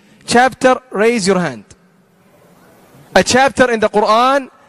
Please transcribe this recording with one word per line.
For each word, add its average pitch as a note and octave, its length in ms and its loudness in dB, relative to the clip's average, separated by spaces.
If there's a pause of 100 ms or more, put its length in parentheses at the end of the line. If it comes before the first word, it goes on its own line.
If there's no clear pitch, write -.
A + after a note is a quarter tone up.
(260)
chapter, B3+ 560 0 (100)
raise A3 360 0
your F#3+ 120 0
hand. C3 260 -8 (1500)
A F#3+ 80 4
chapter B3+ 480 0
in A3+ 80 -2
the G3+ 100 0
Quran, A#3+ 600 0 (200)